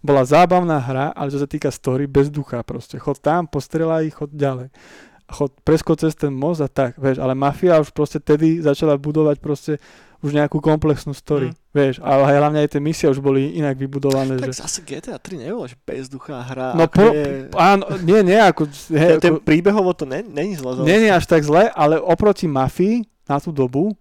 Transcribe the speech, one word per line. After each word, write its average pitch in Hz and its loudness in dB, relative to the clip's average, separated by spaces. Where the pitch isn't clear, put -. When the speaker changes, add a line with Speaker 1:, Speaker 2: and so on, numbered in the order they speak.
Speaker 1:
bola 139 2
zábavná 170 4
hra, 131 -4
ale - -6
čo 139 -6
sa 143 -2
týka 151 -4
story, 135 -4
bez 139 2
ducha 135 -8
proste. 127 -12
Chod 139 -6
tam, 170 0
postrelaj, 160 -4
chod 147 -12
ďalej. 135 -6
Chod, - -6
preskoč 160 0
cez 156 0
ten 151 -4
most 147 -4
a 139 -2
tak, 127 -2
vieš, 135 0
ale 131 -2
Mafia 143 2
už 147 -2
proste 151 -4
tedy 160 2
začala 151 0
budovať 147 0
proste 147 -6
už 143 -4
nejakú 147 0
komplexnú 156 0
story, 135 -4
Speaker 2:
Mm. 127 -10
Speaker 1:
vieš, 135 0
ale 139 2
hlavne 147 2
aj 147 2
tie 143 -4
misie 160 -2
už 135 2
boli 139 0
inak 147 -2
vybudované, 135 -2
Speaker 2:
Tak 127 -4
Speaker 1:
že 127 -8
Speaker 2:
zase - -10
G 156 -14
T - -16
A 170 -12
tri 185 -16
nebola, 165 -10
že 123 -16
bez 131 -12
ducha 139 -14
hra, 127 -8
Speaker 1:
No 165 4
Speaker 2:
ako 160 -2
Speaker 1:
po-, 185 8
Speaker 2:
je 151 -2
Speaker 1:
áno, 196 4
nie, 185 4
nie, 185 4
ako, 180 4
hej, 160 4
Speaker 2:
to, 160 2
to 175 4
Speaker 1:
ako 160 0
Speaker 2:
príbehovo 180 2
to 165 -4
ne-, 135 -6
není 190 -8
zle 131 -8
zase. 131 -4
Speaker 1:
Nie, 185 4
nie 220 4
až 175 2
tak 165 4
zle, 156 4
ale 156 2
oproti 185 0
Mafii 175 0
na 139 -2
tú 160 -6
dobu 143 -2